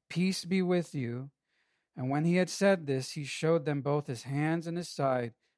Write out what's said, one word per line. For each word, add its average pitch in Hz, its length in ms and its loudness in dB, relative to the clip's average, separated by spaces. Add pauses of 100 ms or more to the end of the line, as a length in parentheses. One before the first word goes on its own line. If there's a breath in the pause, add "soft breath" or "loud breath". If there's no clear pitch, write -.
'Peace 185 340 0
be 185 180 0
with 180 320 0
you.' 127 380 -4 (640)
And 131 140 -4
when 147 160 0
he 175 100 4
had 180 140 4
said 196 380 2
this, 131 240 -2
he 151 140 -8
showed 160 400 0
them 143 160 0
both 143 260 0
his 127 160 -6
hands 156 440 -2
and 170 100 -4
his 170 120 -6
side. 127 440 0 (240)